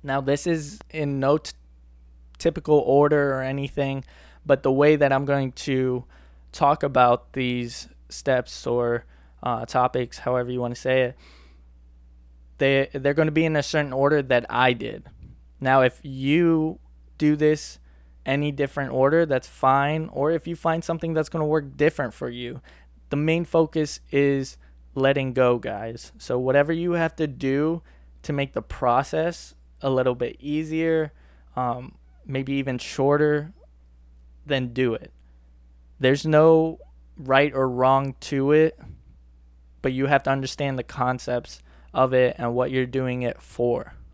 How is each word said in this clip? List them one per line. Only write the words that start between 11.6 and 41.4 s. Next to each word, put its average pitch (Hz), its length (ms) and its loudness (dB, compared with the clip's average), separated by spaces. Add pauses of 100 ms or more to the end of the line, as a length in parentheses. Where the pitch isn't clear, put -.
they, 139 340 2
they're 139 220 -2
gonna 156 160 2
be 160 140 2
in 156 100 -2
a 147 80 0
certain 147 280 -2
order 139 300 2
that 123 280 0
I 127 240 2
did. 113 360 -8 (500)
Now, 131 220 4
if 127 220 2
you 156 760 0 (380)
do 151 180 4
this 151 440 0 (460)
any 143 260 0
different 139 420 -4
order, 143 320 4
that's 135 220 -2
fine. 143 680 0
Or 143 180 -2
if 165 160 -4
you 170 80 -6
find 165 280 -2
something 165 300 -4
that's 156 160 -2
gonna 156 160 -2
work 143 300 -2
different 143 380 0
for 127 160 -8
you, 120 320 -10 (480)
the 143 80 -2
main 160 260 0
focus 156 560 0 (120)
is 139 460 0 (380)
letting 135 380 0
go, 123 240 4
guys. 113 600 -10
So 123 220 -4
whatever 139 320 2
you 170 220 -2
have 165 240 -2
to 156 100 -2
do 143 540 -2 (400)
to - 100 -10
make 139 220 -4
the 120 80 -4
process 139 960 -2 (260)
a 139 80 -2
little 131 260 2
bit 123 240 -6
easier, 156 720 -2 (460)
um, 123 380 -6 (300)
maybe 135 280 -6
even 135 240 -2
shorter, 147 760 0 (920)
then 131 260 -4
do 120 220 0
it. - 180 -10 (880)
There's 139 260 2
no 160 540 4 (380)
right 135 360 2
or 131 140 0
wrong 131 540 2
to 139 320 0
it, 156 260 4 (1000)
but 135 100 -2
you 131 140 -2
have 139 180 2
to 139 60 -2
understand 135 500 -4
the 120 40 -8
concepts 127 800 -4 (320)